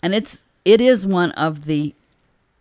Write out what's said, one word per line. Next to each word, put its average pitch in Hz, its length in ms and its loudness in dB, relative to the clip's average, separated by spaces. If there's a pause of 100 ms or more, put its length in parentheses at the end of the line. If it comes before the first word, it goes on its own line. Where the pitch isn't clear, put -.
And 170 120 -2
it's, - 300 -6 (200)
it 214 160 6
is 240 260 2
one 175 260 0
of 151 340 -6
the, 151 280 -4 (680)